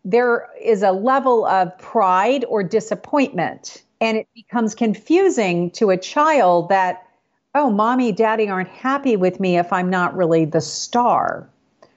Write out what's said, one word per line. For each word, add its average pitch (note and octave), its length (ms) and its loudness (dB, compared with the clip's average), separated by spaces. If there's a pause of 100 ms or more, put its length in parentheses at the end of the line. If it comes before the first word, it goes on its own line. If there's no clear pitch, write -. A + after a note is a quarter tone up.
there A#3 440 0 (120)
is G#3+ 220 0
a F#3+ 100 2
level B3 540 0
of F#3 320 0
pride G#3 680 0
or G#3 140 -2
disappointment. G#3+ 1200 -4 (180)
And A3+ 160 0
it - 180 -6
becomes A3+ 400 -4
confusing G#3+ 1000 0
to G#3 180 0
a F#3 60 4
child F#3 720 2
that, F#3 360 0 (480)
"Oh, C#4+ 160 0
mommy, A3+ 420 0
daddy A3 360 0
aren't F#3 200 -4
happy C4+ 480 -2
with F#3 240 0
me F3+ 180 0
if F3 140 -2
I'm F3+ 180 -2
not F3+ 260 -2
really E3 300 2
the D#3 140 -2
star E3+ 880 -2 (460)